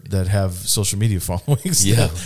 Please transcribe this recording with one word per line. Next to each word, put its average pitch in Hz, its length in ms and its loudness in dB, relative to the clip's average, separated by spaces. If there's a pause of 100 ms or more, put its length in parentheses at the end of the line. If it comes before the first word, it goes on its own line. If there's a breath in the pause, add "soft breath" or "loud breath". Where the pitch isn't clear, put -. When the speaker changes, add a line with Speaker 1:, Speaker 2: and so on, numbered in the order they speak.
Speaker 1:
that 95 200 0
have 95 260 0
social 98 460 -2
media 107 200 2
<laughs> - 100 -6
followings 139 540 0
Speaker 2:
Yeah. 107 220 4
Speaker 1:
that 80 60 -4 (140)